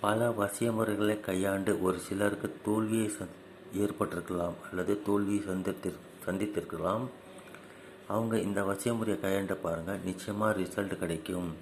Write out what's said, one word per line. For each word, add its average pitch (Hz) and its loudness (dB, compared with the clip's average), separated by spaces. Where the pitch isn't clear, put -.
பல 110 4
வசிய 104 2
முறைகளை 107 2
கையாண்டு 98 2
ஒரு 90 4
சிலருக்கு 101 0
தோல்வியை 110 2
சந்-, - -8
ஏற்பட்டிருக்கலாம் 87 0
அல்லது 92 2
தோல்வியை 101 2
சந்தித்திரு-, 92 -2
சந்தித்திருக்கலாம். 95 0
அவங்க 113 2
இந்த 101 2
வசிய 98 2
முறையை 110 0
கையாண்டு 95 2
பாருங்க, 82 -2
நிச்சயமா 104 0
ரிசல்ட் 95 -2
கிடைக்கும். 87 -2